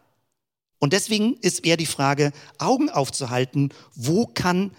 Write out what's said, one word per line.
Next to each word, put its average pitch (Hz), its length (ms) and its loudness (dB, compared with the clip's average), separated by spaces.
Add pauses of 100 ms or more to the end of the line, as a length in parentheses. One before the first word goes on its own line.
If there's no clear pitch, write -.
(800)
Und 143 160 2
deswegen 214 460 0
ist 180 260 -2
eher 165 100 4
die 160 80 -2
Frage, 143 480 0 (260)
Augen 240 300 0
aufzuhalten, 135 800 -2 (260)
wo 170 320 0
kann 185 520 -2